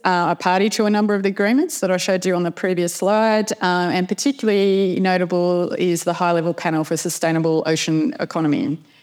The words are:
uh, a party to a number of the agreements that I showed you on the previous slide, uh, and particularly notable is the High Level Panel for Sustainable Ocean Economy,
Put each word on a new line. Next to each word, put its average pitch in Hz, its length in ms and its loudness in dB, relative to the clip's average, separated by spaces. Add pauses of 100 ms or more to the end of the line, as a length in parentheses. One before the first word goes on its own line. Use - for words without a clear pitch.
uh, 175 260 2
a 175 40 2
party 190 360 2
to 214 160 0
a 208 40 2
number 208 240 2
of 196 80 -2
the 196 60 0
agreements 226 500 0
that 185 140 0
I 180 40 2
showed 185 300 -2
you 185 80 2
on 175 80 0
the 170 80 -2
previous 175 420 -2
slide, 214 600 2
uh, 180 400 0
and 185 160 0
particularly 196 880 0
notable 180 760 0
is 175 280 0
the 170 120 -2
High 175 180 0
Level 170 220 0
Panel 160 280 -2
for 165 140 -4
Sustainable 160 680 0
Ocean 160 520 0
Economy, 147 600 -2 (240)